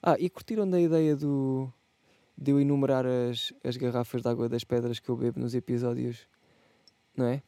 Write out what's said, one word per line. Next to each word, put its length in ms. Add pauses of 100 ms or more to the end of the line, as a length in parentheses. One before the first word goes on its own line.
Ah, 180
e 100
curtiram 400
da 100
ideia 360
do, 560 (640)
de 140
eu 80
enumerar 460
as, 480 (100)
as 140
garrafas 440
de 80
água 180
das 160
pedras 360
que 100
eu 60
bebo 240
nos 160
episódios? 720 (880)
Não 100
é? 220